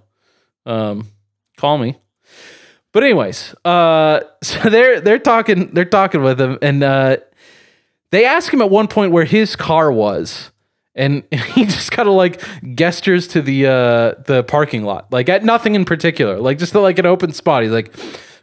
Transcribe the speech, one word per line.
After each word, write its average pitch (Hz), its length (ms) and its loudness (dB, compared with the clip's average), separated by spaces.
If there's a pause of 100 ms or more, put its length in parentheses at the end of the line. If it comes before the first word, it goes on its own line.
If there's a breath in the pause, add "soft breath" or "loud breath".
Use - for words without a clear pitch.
(640)
um, 110 420 -6 (480)
call 147 220 0
me. 127 180 -4 (960 loud breath)
But 220 120 2
anyways, 156 600 -2
uh, 160 580 2 (100)
<laughs> - 120 -18
so - 260 -2
they're, 233 300 4
they're 208 200 2
talking, 220 540 0
they're 175 120 2
talking 185 360 0
with 131 200 2
him, 131 200 -2
and, 139 220 0
uh, 135 340 2 (920 soft breath)
they 208 140 4
ask 330 260 0
him 269 100 2
at 202 80 2
one 208 200 2
point 196 240 0
where 170 120 4
his 214 300 0
car 160 340 0
was, 104 640 -4 (440)
and 139 320 -2
<laughs> - 40 -12
he 156 340 -2
just - 260 -4
kinda, 214 200 0
like, 180 300 0 (340 loud breath)
gestures 175 540 -2
to 165 120 -2
the, 135 260 0
uh, 120 580 0
the 127 180 0
parking 143 400 -2
lot, 101 300 -8
like, 127 160 0
at 202 160 0
nothing 226 300 0
in 185 100 0
particular, 147 540 -2
like, 131 180 -2
just 170 160 -6
to, 208 80 4
like, 185 180 2
an 185 60 0
open 180 260 2
spot. 139 320 0
He's 110 80 -2
like, 113 220 -4 (500 loud breath)